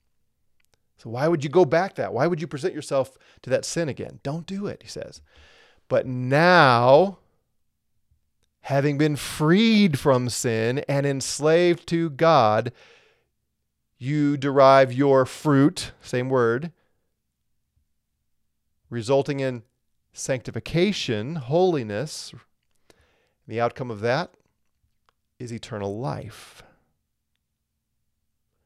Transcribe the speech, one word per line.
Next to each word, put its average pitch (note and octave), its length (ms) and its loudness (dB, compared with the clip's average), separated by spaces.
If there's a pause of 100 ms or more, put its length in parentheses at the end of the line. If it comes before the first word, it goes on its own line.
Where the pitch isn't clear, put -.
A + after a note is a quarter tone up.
(960)
So - 140 -18
why C3 180 -4
would D#3+ 160 -2
you D#3 60 -6
go F3+ 140 4
back E3+ 300 -2
that? G2+ 180 -8
Why B2+ 140 0
would F3 140 -2
you D#3+ 80 -10
present D3+ 260 -8
yourself C#3 420 -4 (260)
to - 80 -10
that B2 140 0
sin E3 240 -6
again? A2+ 360 -10
Don't D#3 220 -8
do G3 200 -10
it, - 160 -12
he - 60 -20
says. - 340 -14 (640)
But - 180 0
now, C#3 1160 4 (1400)
having C#3 360 -2
been D3+ 160 0
freed F#3+ 880 2
from B2 280 2
sin A#2 600 -2
and C#3 180 -2
enslaved D#3+ 840 0
to E3 200 -2
God, B2+ 640 2 (1300)
you C#3+ 360 0
derive C3+ 560 6
your C3+ 340 4
fruit, C#3+ 640 2 (100)
same B2+ 280 -6
word, C3 420 0 (2250)
resulting C#3 500 -2
in B2+ 240 -6 (480)
sanctification, C3+ 1200 -4
holiness. C#3+ 960 -4 (1160)
The A2 120 -6
outcome A#2+ 300 -4
of G#2 100 -12
that B2 340 -4 (1080)
is A#2+ 120 -12
eternal G#2 460 -10
life. C#3+ 640 -12 (2000)